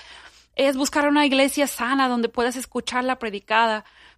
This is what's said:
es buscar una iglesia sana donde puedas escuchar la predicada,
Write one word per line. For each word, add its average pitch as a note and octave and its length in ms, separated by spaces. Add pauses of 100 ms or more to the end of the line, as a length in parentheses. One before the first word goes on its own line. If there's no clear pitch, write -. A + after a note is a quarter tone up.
(540)
es C4+ 220
buscar C#4+ 320
una D4 180
iglesia C4+ 400
sana C4 420
donde A#3 220
puedas B3 260
escuchar B3 480
la B3+ 140
predicada, G#3+ 640 (340)